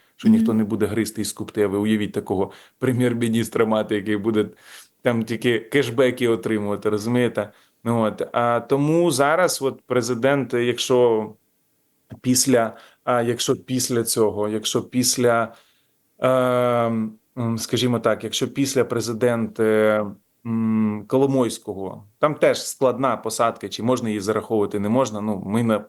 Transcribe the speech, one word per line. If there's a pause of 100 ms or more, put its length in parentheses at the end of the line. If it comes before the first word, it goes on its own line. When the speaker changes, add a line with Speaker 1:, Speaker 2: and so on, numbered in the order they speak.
(160)
Speaker 1:
що
Speaker 2:
Мгм.
Speaker 1:
ніхто
не
буде
гризти
і
скупти.
А
ви
уявіть
такого (280)
прем'єр-міністра
мати,
який
буде (560)
там
тільки
кешбеки
отримувати,
розумієте? (340)
Ну,
от. (100)
А
тому
зараз
от
президент,
якщо (880)
після, (280)
а,
якщо
після
цього,
якщо
після, (680)
ем, (260)
м,
скажімо
так,
якщо
після
президента, (400)
м,
Коломойського, (140)
там
теж
складна
посадка,
чи
можна
її
зараховувати,
не
можна.
Ну,
ми,
на,